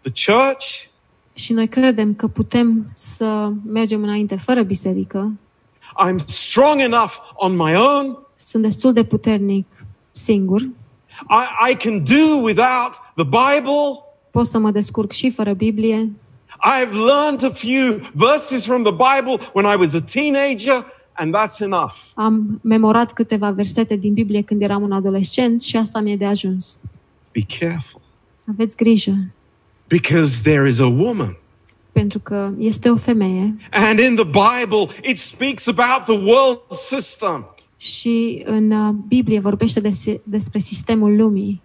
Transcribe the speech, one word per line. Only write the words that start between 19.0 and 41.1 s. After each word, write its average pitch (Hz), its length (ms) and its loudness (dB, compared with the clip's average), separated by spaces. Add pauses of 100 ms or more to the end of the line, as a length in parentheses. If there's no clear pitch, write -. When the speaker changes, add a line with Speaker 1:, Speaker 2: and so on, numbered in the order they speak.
Speaker 1:
when 196 120 2
I 208 140 4
was 165 140 2
a 165 80 -2
teenager, 277 840 -2 (280)
and 165 220 -4
that's 214 240 -2
enough. 185 360 -2 (180)
Speaker 2:
Am 220 500 -2
memorat 220 500 2
câteva 214 360 -2
versete 202 460 -2
din 208 180 -2
Biblie 208 280 0
când 208 200 -2
eram 202 200 -2
un 202 100 -2
adolescent 196 680 0
și - 160 -4
asta 220 220 -2
mi-e 208 160 -2
de 202 100 -2
ajuns. 196 540 -4 (540)
Speaker 1:
Be - 80 -2 (180)
careful. 170 420 -6 (480)
Speaker 2:
Aveți 214 260 -4
grijă. 214 400 2 (720)
Speaker 1:
Because 156 540 2
there 139 260 4
is 120 120 2
a 131 80 4
woman. 135 500 0 (540)
Speaker 2:
Pentru 208 280 0
că 202 380 -6
este 220 320 0
o 233 80 6
femeie. 208 580 0 (160)
Speaker 1:
And 220 280 2
in 247 160 4
the 220 100 2
Bible, 214 840 0
it 247 100 -2
speaks - 480 -6
about 247 360 2
the 214 280 2
world 254 280 4 (120)
system. 196 840 -8 (220)
Speaker 2:
Și 233 680 -4
în, 214 260 0
uh, 214 240 0 (120)
Biblie 220 320 2
vorbește 202 400 0
de 208 100 0
se-, 208 340 -4
despre 208 360 -4
sistemul 208 560 0